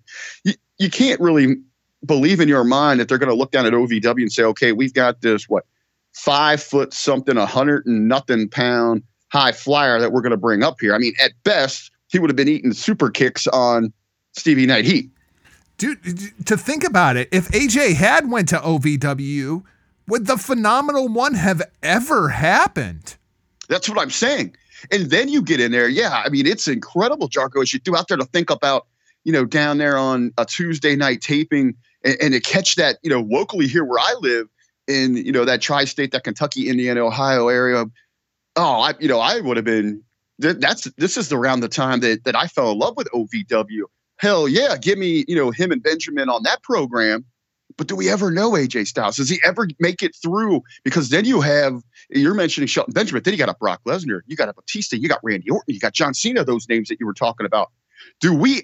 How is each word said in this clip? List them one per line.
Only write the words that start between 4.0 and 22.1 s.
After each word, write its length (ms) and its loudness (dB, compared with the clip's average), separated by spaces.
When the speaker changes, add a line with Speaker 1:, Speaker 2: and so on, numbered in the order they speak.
Speaker 1:
and 80 -2
say, 120 0
"Okay, 280 2
we've 220 0
got 280 0
this, 280 0
what, 160 0
five 480 2
foot 320 -2
something, 440 0
a 100 2
hundred 400 0
and 200 2
nothing 400 0
pound 540 0
high 220 2
flyer 480 2
that 120 0
we're 100 0
gonna 160 0
bring 240 2
up 180 0
here." 140 2
I 60 2
mean, 200 0
at 120 2
best, 460 0
he 120 0
would 100 2
have 80 0
been 100 2
eating 260 0
super 360 0
kicks 380 0
on 440 2
Stevie 340 2
Knight 180 2
Heat. 240 0
Speaker 2:
Dude, 240 -4
d-, 240 -10
to 100 2
think 280 -2
about 340 2
it, 140 -4
if 200 0
A 140 2
J 280 2
had 360 2
went 200 0
to 120 0
O 160 0
V 180 0
W, 680 -4
would 180 -2
the 120 0
Phenomenal 720 0
One 280 0
have 260 0
ever 460 2